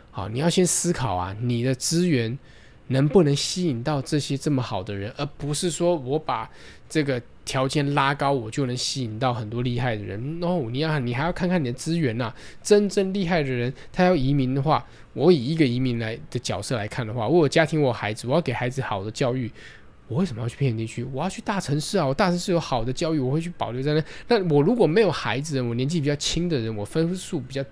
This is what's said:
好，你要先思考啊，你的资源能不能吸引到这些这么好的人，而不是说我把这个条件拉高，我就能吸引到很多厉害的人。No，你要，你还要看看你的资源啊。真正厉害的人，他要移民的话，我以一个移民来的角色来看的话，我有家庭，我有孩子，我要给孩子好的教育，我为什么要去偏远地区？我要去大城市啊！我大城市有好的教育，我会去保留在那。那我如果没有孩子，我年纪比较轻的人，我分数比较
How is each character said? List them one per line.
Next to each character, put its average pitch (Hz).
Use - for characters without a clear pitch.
好， 98
你 113
要 165
先 180
思 175
考 117
啊， 90
你 120
的 131
资 170
源 123
能 135
不 185
能 143
吸 -
引 123
到 143
这 147
些 139
这 151
么 135
好 104
的 104
人， 101
而 143
不 143
是 175
说 175
我 139
把 117
这 156
个 135
条 135
件 143
拉 143
高， 143
我 123
就 139
能 123
吸 -
引 110
到 123
很 113
多 117
厉 120
害 123
的 104
人。 123
No， 170
你 123
要， 156
你 120
还 131
要 180
看 180
看 180
你 127
的 120
资 165
源 120
啊。 110
真 208
正 190
厉 196
害 170
的 135
人， 123
他 180
要 180
移 139
民 131
的 139
话， 147
我 151
以 139
一 156
个 160
移 123
民 123
来 113
的 127
角 101
色 127
来 107
看 123
的 107
话， 107
我 165
有 147
家 165
庭， 156
我 135
有 117
孩 104
子， -
我 127
要 175
给 135
孩 123
子 127
好 101
的 110
教 123
育， 123
我 117
为 190
什 147
么 110
要 117
去 -
偏 135
远 113
地 113
区？ 120
我 135
要 185
去 208
大 233
城 -
市 -
啊！ 151
我 135
大 185
城 180
市 175
有 170
好 123
的 120
教 160
育， 156
我 127
会 156
去 170
保 110
留 127
在 147
那。 156
那 180
我 143
如 202
果 220
没 175
有 185
孩 117
子， 143
我 120
年 127
纪 165
比 135
较 147
轻 170
的 156
人， 110
我 104
分 165
数 180
比 131
较 135